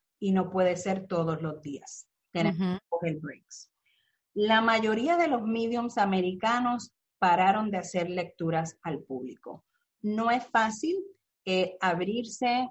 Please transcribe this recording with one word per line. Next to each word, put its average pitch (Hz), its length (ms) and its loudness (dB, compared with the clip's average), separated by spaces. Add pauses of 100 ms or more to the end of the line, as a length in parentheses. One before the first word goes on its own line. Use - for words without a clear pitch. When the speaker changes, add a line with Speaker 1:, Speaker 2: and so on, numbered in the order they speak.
(180)
Speaker 1:
y 196 140 0
no 185 180 2
puede 185 260 2
ser 190 300 -4
todos 165 360 -2
los 156 180 -6
días. - 480 -14 (220)
Tenemos 170 300 0
Speaker 2:
Ujú. 185 180 0
Speaker 1:
que - 100 -10
coger 165 320 -4
breaks. - 500 -16 (600)
La 220 300 4
mayoría 226 560 2
de 330 100 4
los 240 140 0
mediums 233 560 -2
americanos 214 920 0 (260)
pararon 196 520 4
de 190 60 -2
hacer 175 320 -2
lecturas 165 720 -4
al 156 180 -6
público. - 680 -12 (340)
No 214 300 0
es 247 160 0
fácil, 226 500 0 (480)
eh, 185 340 0
abrirse 233 920 0